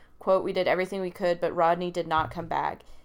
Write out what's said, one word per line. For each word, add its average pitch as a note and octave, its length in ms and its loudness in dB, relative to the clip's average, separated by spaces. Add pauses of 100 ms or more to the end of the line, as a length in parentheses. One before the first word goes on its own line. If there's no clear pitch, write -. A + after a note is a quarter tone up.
(180)
quote, F#3+ 260 2
"We F#3+ 80 -4
did F3+ 160 2
everything F#3 320 0
we F3+ 100 -4
could, F3 300 0
but E3+ 140 0
Rodney F3 360 2
did F3 160 -4
not D#3+ 240 0
come E3 160 -8
back. D3 360 -4 (220)